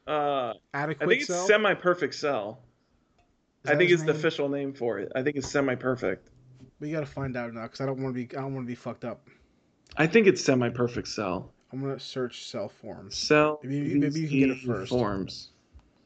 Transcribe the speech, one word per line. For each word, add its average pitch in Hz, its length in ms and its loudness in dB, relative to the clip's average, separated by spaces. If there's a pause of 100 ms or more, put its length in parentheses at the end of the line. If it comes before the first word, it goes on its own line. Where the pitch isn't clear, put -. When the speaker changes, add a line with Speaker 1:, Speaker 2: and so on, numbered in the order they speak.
Speaker 1:
uh, 143 460 0 (200)
Speaker 2:
Adequate 147 320 -4
Speaker 1:
I - 40 2
think 254 120 4
it's 277 60 -6
Speaker 2:
Cell? 180 200 -2
Speaker 1:
Semi-Perfect 180 680 4
Cell. 120 440 -4 (1040)
Speaker 2:
Is 143 60 -2
Speaker 1:
I 147 60 4
Speaker 2:
that - 20 4
Speaker 1:
think 175 140 6
Speaker 2:
his 165 100 6
Speaker 1:
it's 156 60 -4
the 156 40 4
Speaker 2:
name? 156 80 0
Speaker 1:
official 156 300 0
name 139 240 -4
for 117 260 -2
it. 98 160 -6
I 131 80 0
think 143 140 0
it's 127 120 -4
Semi-Perfect. 127 800 0 (520)
Speaker 2:
We 151 100 -6
gotta 156 140 -2
find 135 320 -6
out 117 160 -6
now, 113 140 -10
'cause - 120 -12
I 139 60 -2
don't 131 160 -4
wanna 131 120 -2
be, 123 100 -4 (120)
I 135 60 -6
don't 139 120 -6
wanna 127 140 -6
be 120 80 -6
fucked 120 300 -10
up. - 240 -10 (680)
Speaker 1:
I 151 120 4
think 214 200 6
it's - 160 6
Semi-Perfect 120 640 2
Cell. 98 460 -4 (180)
Speaker 2:
I'm 131 100 -8
gonna 139 180 -4
search - 500 -8
Cell 110 200 -6
forms. 95 460 -14
Speaker 1:
Cell 151 480 2
Speaker 2:
Maybe, 143 360 -2
maybe 143 200 0
you 156 80 -2
can 135 120 2
get 135 100 6
it 127 60 0
Speaker 1:
V 131 60 -14
C 127 60 -10
Speaker 2:
first. 107 220 -2
Speaker 1:
forms. 104 600 -2 (560)